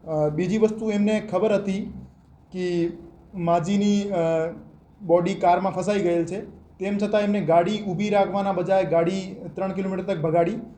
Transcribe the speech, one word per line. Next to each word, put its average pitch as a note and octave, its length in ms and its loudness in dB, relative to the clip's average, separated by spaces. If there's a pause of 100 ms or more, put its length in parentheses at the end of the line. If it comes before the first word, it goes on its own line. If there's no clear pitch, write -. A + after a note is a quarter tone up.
અ, D3+ 220 0
બીજી F3+ 280 0
વસ્તુ, A3 340 2
એમને G#3 280 2 (120)
ખબર G#3 220 2
હતી G3 400 -2 (580)
કે F3 400 -2 (440)
માજીની, G3 720 2
અ, F#3+ 60 -2 (880)
બોડી F3 280 4
કારમાં F3+ 380 2
ફસાઈ F#3 300 -2
ગયેલ E3+ 240 0
છે, F#3 240 -8
તેમ - 480 -6
છતાં G#3 240 0
એમને G3+ 200 0
ગાડી F3 420 2
ઊભી G3+ 260 -2
રાખવાના G3 420 0
બજાય F#3 340 0
ગાડી F3+ 500 0 (200)
ત્રણ F#3+ 180 -4
કિલોમીટર F#3+ 300 -4
તક F#3 180 -4
ભગાડી E3+ 360 2 (200)